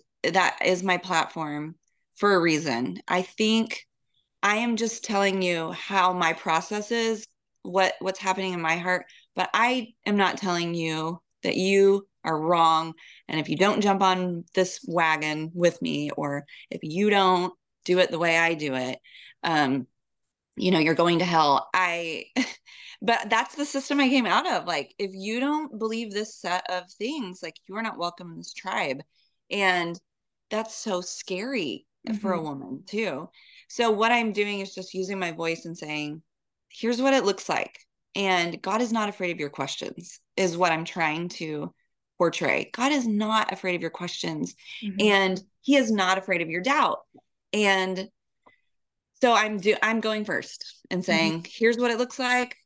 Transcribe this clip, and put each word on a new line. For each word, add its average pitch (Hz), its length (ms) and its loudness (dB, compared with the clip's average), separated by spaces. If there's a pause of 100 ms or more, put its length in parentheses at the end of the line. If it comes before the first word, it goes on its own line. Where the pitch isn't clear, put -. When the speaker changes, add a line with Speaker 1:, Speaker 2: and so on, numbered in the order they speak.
(220)
Speaker 1:
that 170 420 2
is 180 180 2
my 185 160 0
platform 160 800 -4 (400)
for 202 180 4
a 180 60 4
reason. 156 680 0
I 180 140 2
think 220 640 0 (560)
I 202 140 2
am 233 200 0
just 220 280 -4
telling 196 380 2
you 170 300 -2
how 185 400 2
my 175 200 2
process 175 580 -2
is, 226 360 0 (360)
what, 185 380 2
what's 190 180 -4
happening 190 360 -2
in 175 60 -4
my 165 160 0
heart, 180 300 -2 (280)
but 180 200 -2
I 240 340 2 (180)
am 208 100 2
not 190 220 2
telling 170 360 -2
you 160 460 -4 (220)
that 185 140 -2
you 196 520 4 (160)
are 160 160 0
wrong. 165 540 2 (340)
And 156 120 -2
if 151 80 -4
you 156 80 -2
don't 202 240 4
jump 196 220 2
on 180 420 2 (100)
this 180 320 0
wagon 156 680 0
with 170 280 2
me, 147 280 -2
or 143 340 -4 (260)
if - 120 -10
you 180 280 0
don't 185 420 4 (320)
do 180 140 4
it 180 140 4
the 170 60 -2
way 165 200 4
I 165 160 4
do 147 200 -2
it, 127 240 -4 (440)
um, 139 460 2 (680)
you 185 140 2
know, 170 80 4
you're 156 160 4
going 170 260 4
to 180 40 0
hell. 156 500 4
I, 170 520 -2 (100)
<laughs> - 640 -8
but 214 280 0
that's 233 260 0
the 294 80 -4
system 277 340 -2
I 269 100 4
came 247 180 4
out 220 200 2
of. 190 200 -2
Like, 151 320 -4
if 196 160 -4
you 208 260 -4
don't 294 380 -2
believe 220 340 -4
this 208 260 -6
set 180 300 -4
of 180 240 -6
things, 220 500 -6
like, 160 140 -12 (120)
you 190 80 -12
are 220 60 -6
not 220 160 -8
welcome 175 320 -8
in 165 80 -16
this 175 140 -16
tribe. 175 460 -4 (520)
And 180 480 0 (520)
that's 220 240 -4
so 185 260 -4
scary 185 840 -6 (340)
for 196 120 -2
a 180 40 0
Speaker 2:
Mm-hmm. 160 100 -4
Speaker 1:
woman 139 400 -10
too. 185 440 -4 (380)
So 233 240 0
what 214 200 2
I'm 226 200 2
doing 208 280 -2
is 190 140 -10
just 185 180 -12
using 190 280 -6
my 175 120 -4
voice 165 340 -4
and 165 120 -10
saying, 151 420 -8 (480)
"Here's 233 320 -2
what 269 140 4
it 254 100 4
looks 190 240 0
like." - 300 -2 (380)
And 180 440 0
God 214 220 -2
is 226 100 -2
not 214 160 0
afraid 190 220 -4
of 165 100 -6
your 143 100 -4
questions, - 680 -8 (180)
is 175 200 0
what 175 160 4
I'm 160 120 0
trying 165 460 -2
to 156 420 -8 (460)
portray. 160 560 0
God 254 180 0
is 262 140 0
not 214 460 0
afraid 185 240 -4
of 170 60 -8
your 165 80 -4
questions, 175 640 -6 (280)
Speaker 2:
Mm-hmm. 202 180 -4
Speaker 1:
and 196 420 4 (200)
he 285 140 4
is 240 160 4
not 190 260 2
afraid 190 240 -2
of 165 80 -4
your 170 120 -2
doubt. 247 360 2 (540)
And 190 560 2 (1120)
so 240 120 6
I'm 214 260 4
do-, 202 240 4
I'm 220 180 2
going 214 240 -2
first - 560 -8 (100)
and 185 120 -2
Speaker 2:
Mm-hmm. - 40 -14
Speaker 1:
saying, 165 420 2
"Here's 226 300 2
what 240 140 2
it 220 60 0
looks 247 200 -4
like. 247 480 0